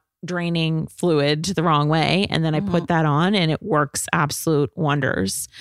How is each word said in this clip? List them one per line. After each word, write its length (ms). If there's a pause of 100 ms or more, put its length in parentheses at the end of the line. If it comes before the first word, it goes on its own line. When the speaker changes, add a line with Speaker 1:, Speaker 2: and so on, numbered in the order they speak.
(240)
Speaker 1:
draining 640
fluid 560
the 180
wrong 260
way. 420
And 140
then 80
I 60
put 260
Speaker 2:
Mm-hmm. 20
Speaker 1:
that 200
on 300
and 120
it 140
works 500
absolute 600
wonders. 720 (140)